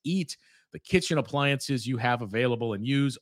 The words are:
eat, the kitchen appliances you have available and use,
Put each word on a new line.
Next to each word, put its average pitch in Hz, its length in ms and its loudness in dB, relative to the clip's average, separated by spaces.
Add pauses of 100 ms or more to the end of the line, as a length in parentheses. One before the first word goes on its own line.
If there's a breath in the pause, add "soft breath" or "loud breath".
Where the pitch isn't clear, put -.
eat, 175 320 -2 (360 soft breath)
the - 60 -12
kitchen 175 380 0
appliances 139 720 0
you 127 100 -2
have 120 240 2
available 113 540 0
and 101 120 -4
use, 139 360 2